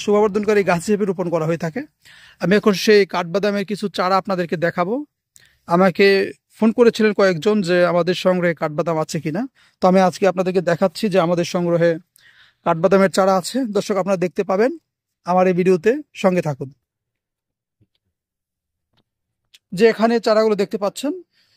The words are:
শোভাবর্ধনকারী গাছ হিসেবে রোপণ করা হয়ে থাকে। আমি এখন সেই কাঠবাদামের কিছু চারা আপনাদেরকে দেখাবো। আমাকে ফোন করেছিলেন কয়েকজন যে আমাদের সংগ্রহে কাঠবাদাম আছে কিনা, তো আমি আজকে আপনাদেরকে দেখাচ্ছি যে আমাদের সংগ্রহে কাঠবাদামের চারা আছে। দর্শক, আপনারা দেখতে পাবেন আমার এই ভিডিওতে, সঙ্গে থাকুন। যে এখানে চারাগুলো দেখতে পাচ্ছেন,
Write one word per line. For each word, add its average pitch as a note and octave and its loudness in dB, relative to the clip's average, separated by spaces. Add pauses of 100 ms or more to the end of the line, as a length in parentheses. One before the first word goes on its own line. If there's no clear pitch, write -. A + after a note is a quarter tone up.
শোভাবর্ধনকারী G#3 0
গাছ F3 0
হিসেবে G#3 -2
রোপণ F3+ -4
করা D#3+ 0
হয়ে E3 -2
থাকে। E3 -6 (600)
আমি F3+ 0
এখন G#3 2 (100)
সেই G#3 6 (120)
কাঠবাদামের F#3+ -2
কিছু G#3 -8 (120)
চারা F#3+ 0
আপনাদেরকে F3+ -4 (100)
দেখাবো। F3 -2 (760)
আমাকে F#3+ 4 (480)
ফোন A3 2
করেছিলেন A3 4
কয়েকজন F#3+ 2
যে F3+ 0 (140)
আমাদের F3 0
সংগ্রহে F3 0
কাঠবাদাম D#3+ -4
আছে - -8
কিনা, E3+ -4 (400)
তো - -18
আমি F#3 6
আজকে - -2
আপনাদেরকে F3+ -2
দেখাচ্ছি F#3 -2
যে F#3+ 2
আমাদের F3 0
সংগ্রহে E3+ 0 (760)
কাঠবাদামের F#3 2
চারা F#3+ 2
আছে। - -8 (180)
দর্শক, G3+ -2
আপনারা F#3+ -2
দেখতে F#3 -6
পাবেন G#3 0 (540)
আমার F#3 2
এই F#3 2
ভিডিওতে, F#3 2 (320)
সঙ্গে F3+ 0
থাকুন। C#3 -8 (3000)
যে G3+ 0
এখানে A3+ 0 (120)
চারাগুলো A3 2
দেখতে G#3 -6
পাচ্ছেন, C4 -6 (440)